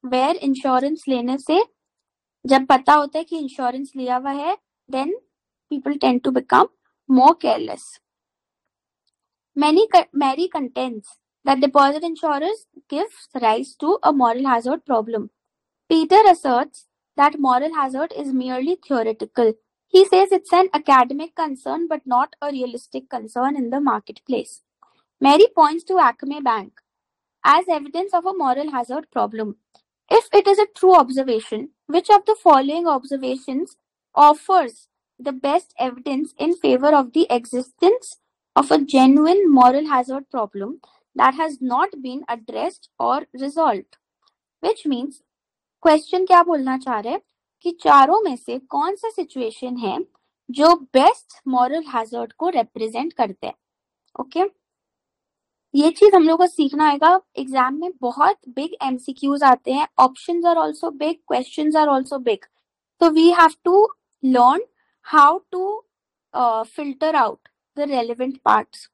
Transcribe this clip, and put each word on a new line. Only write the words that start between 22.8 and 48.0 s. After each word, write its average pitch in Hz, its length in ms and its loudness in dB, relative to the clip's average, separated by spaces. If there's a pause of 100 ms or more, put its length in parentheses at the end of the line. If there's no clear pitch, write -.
concern 247 460 -6
in 247 120 -6
the 262 120 -6
marketplace। - 840 -6 (580)
Mary 294 340 6
points 320 300 2
to 370 140 -2
Acme 277 420 -2
Bank 226 400 -6 (640)
as 330 240 2
evidence 330 460 -6
of 339 100 -2
a 381 80 -4
moral 294 380 -4
hazard 247 400 -8
problem। 214 460 -6 (540)
If - 220 4
it 403 140 4
is 403 120 4
a 415 80 2 (120)
true 370 160 6
observation, 254 720 0 (180)
which 320 220 -4
of 403 160 4
the 427 180 0
following 302 440 2
observations 262 880 -6 (380)
offers 294 720 4 (320)
the 269 120 -8
best 285 460 -4
evidence 262 600 -6
in 330 160 -2
favor 285 400 0
of 269 180 0
the 330 180 0
existence 254 840 -2 (400)
of 285 140 0
a 311 80 4
genuine 294 760 4
moral 262 360 4
hazard 262 420 -4
problem 214 500 -10 (340)
that 262 200 2
has 311 260 -8
not 269 400 -4
been 262 280 -12
addressed 226 600 -10 (100)
or 247 360 -4
resolved? 277 640 -4 (640)
Which 403 240 -6
means, 269 340 -8 (640)
क्वेश्चन 330 440 0
क्या 349 160 4
बोलना 269 360 -2
चाह 254 220 -6
रहे 226 120 -8
हैं 403 80 -8 (420)
कि 349 80 -6 (120)
चारों 294 400 4